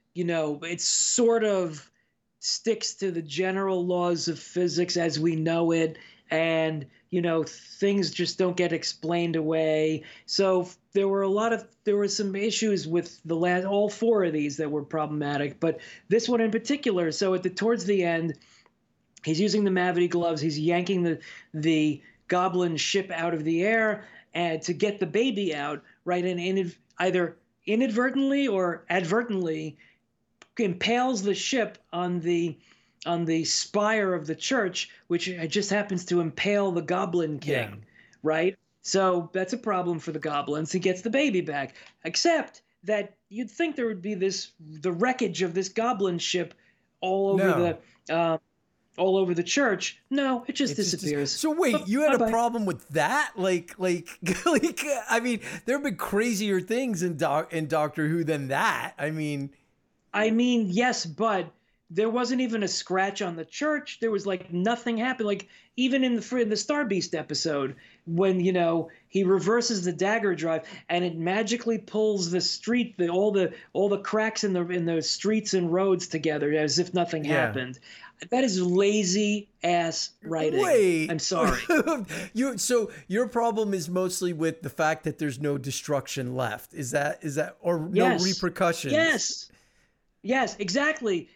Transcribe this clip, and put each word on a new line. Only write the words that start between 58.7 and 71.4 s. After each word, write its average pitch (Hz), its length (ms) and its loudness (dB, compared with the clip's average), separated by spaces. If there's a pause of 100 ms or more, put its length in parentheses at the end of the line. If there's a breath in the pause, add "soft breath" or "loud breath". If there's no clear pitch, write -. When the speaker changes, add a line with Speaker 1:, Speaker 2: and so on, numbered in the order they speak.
Speaker 2:
I 147 120 -2
mean, 147 380 -4 (640 soft breath)
Speaker 1:
I 220 160 2
mean, 233 400 2
yes, 233 380 0
but 185 440 -2 (380)
there 208 200 0
wasn't 247 320 0
even 226 200 0
a 196 60 0
scratch 190 560 -2
on 175 120 -4
the 165 100 -10
church. 294 540 -4
There 226 120 0
was, 202 160 -2
like, 185 260 -4
nothing 226 440 0
happened. 247 280 -2
Like, 202 220 -2 (280 soft breath)
even 262 280 2
in 247 120 2
the, 220 60 0
fr-, - 180 -4
in 226 100 2
the 214 80 0
Star 294 280 0
Beast 190 300 -2
episode, 147 600 -2 (300 loud breath)
when, 185 340 2
you 185 120 2
know, 165 400 2 (180 loud breath)
he 190 140 2
reverses 196 600 2
the 180 80 0
dagger 196 440 0
drive 160 280 -2 (260 loud breath)
and 175 140 0
it 170 140 -4
magically 214 640 -2